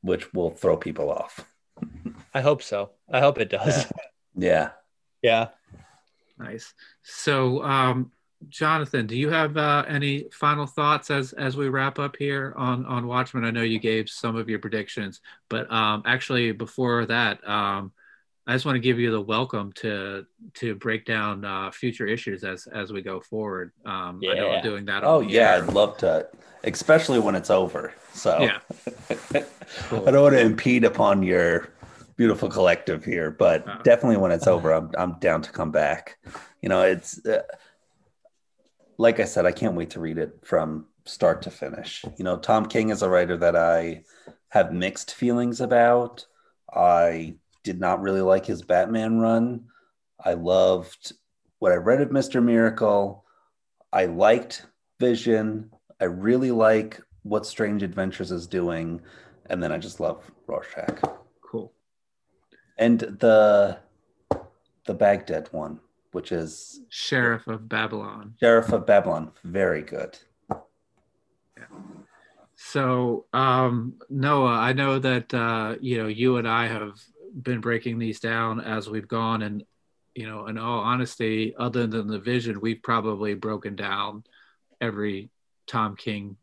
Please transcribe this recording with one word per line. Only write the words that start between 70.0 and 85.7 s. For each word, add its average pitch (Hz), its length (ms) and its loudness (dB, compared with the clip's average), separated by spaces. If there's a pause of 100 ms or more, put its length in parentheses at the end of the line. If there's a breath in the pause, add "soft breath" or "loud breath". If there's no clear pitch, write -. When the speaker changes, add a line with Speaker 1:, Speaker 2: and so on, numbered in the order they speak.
Speaker 3:
Yeah. - 1120 -18 (920 loud breath)
So, 127 760 -2
um, 123 600 2 (160)
Noah, 135 480 2
I 123 140 2
know 135 260 0
that, 127 340 0
uh, 117 480 -2
you 123 180 -4
know, 110 100 -4
you 123 300 2
and 117 100 -2
I 117 180 0
have 107 340 -8 (400)
been 123 200 -4
breaking 117 380 -4
these 113 220 -6
down 113 400 -4
as 107 280 -6
we've 104 200 -8
gone, 113 340 -2
and, 104 220 -8 (500)
you 113 120 -12
know, 107 200 -12
in 110 120 -10
all 113 220 -4
honesty, 110 760 -2
other 120 300 -2
than 107 220 -4
the 107 100 -6
Vision, 117 420 -4
we've 110 220 -4
probably 107 520 -2
broken 101 420 -8
down 101 480 -8 (560 soft breath)
every 104 500 -6 (360)
Tom 107 280 -4